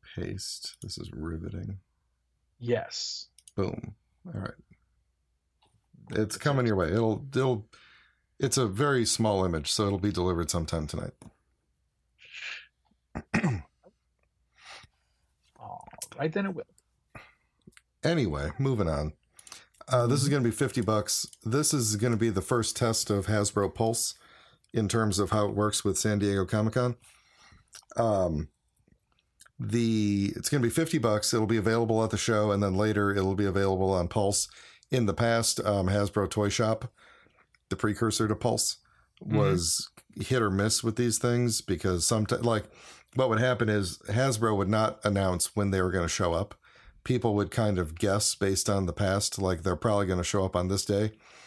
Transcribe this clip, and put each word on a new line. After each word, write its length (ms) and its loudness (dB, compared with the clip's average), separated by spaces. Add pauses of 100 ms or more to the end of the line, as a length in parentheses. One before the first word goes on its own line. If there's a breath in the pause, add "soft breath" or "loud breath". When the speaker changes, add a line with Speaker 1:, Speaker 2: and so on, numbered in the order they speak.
(140)
Speaker 1:
Paste. 680 -10
This 160 -12
is 160 -12
riveting. 640 -8 (800)
Speaker 2:
Yes. 720 -4 (280)
Speaker 1:
Boom. 380 -4 (320)
All 160 -8
right. 80 -8 (1600)
It's 240 -2
coming 300 0
your 80 2
way. 140 2
It'll, 440 0
it'll, 360 0 (720 loud breath)
it's 160 0
a 100 2
very 380 2
small 400 2
image, 260 0
so 160 2
it'll 140 0
be 100 0
delivered 400 0
sometime 380 -2
tonight. 240 -8 (2250 loud breath)
<clears throat> 300 0 (2000 loud breath)
Speaker 2:
All 260 -14 (320)
right, 140 -2
then 140 -2
it 80 -6
will. 100 -10 (1400 loud breath)
Speaker 1:
Anyway, 560 0
moving 300 0
on. 240 -2 (760 loud breath)
Uh, 180 2
this 140 2
is 60 2
Speaker 2:
Mm-hmm. 100 2
Speaker 1:
gonna 80 2
be 60 4
fifty 300 0
bucks. 460 0 (180)
This 300 0
is 220 0
gonna 200 2
be 140 2
the 120 0
first 340 0
test 340 0
of 160 0
Hasbro 480 0
Pulse 400 0 (580 loud breath)
in 160 2
terms 300 2
of 120 2
how 160 2
it 80 -2
works 300 0
with 140 0
San 200 2
Diego 260 2
Comic-Con. 520 0 (1000 loud breath)
Um, 520 2 (1120)
the, 800 0
it's 120 -6
gonna 140 0
be 80 2
fifty 280 0
bucks. 360 0
It'll 120 2
be 100 2
available 480 2
at 60 -2
the 60 -2
show, 360 2
and 100 2
then 120 0
later 400 2
it'll 200 0
be 120 0
available 460 2
on 160 0
Pulse. 400 0 (440 loud breath)
In 140 2
the 80 0
past, 460 0
um, 280 2
Hasbro 400 2
Toy 200 0
Shop, 420 -2 (800 soft breath)
the 80 -4
precursor 520 0
to 60 2
Pulse, 440 -2 (440 soft breath)
Speaker 2:
Mm-hmm. 140 -2
Speaker 1:
was 540 0 (280)
hit 220 0
or 100 2
miss 320 0
with 140 -2
these 220 0
things 420 0
because 460 0
someti-, 360 0
like, 220 2 (520 loud breath)
what 120 2
would 100 2
happen 300 2
is 300 0 (100)
Hasbro 480 2
would 140 0
not 340 2
announce 500 0
when 180 0
they 100 2
were 100 2
gonna 160 0
show 240 0
up. 220 -2 (500 loud breath)
People 300 0
would 160 0
kind 280 0
of 200 -4
guess 360 0
based 360 0
on 160 0
the 80 -4
past, 440 0
like, 240 0
they're 140 0
probably 300 0
gonna 180 0
show 200 0
up 120 -2
on 120 0
this 180 -2
day. 260 0 (340 loud breath)